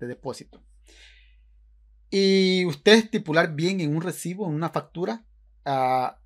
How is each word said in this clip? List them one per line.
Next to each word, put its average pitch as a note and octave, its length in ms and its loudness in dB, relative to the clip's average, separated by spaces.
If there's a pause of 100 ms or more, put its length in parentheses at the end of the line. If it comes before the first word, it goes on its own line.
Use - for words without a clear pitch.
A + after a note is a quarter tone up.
de B2+ 60 -10
depósito. - 580 -14 (1400)
Y F#3+ 560 2
usted F3+ 300 4
estipular F3 600 2
bien F3+ 260 -2
en D3 140 -2
un D#3+ 60 -2
recibo, F3+ 480 -8
en D3+ 60 -4
una D#3+ 160 -4
factura, F3+ 560 -8 (400)
ah, C3 600 0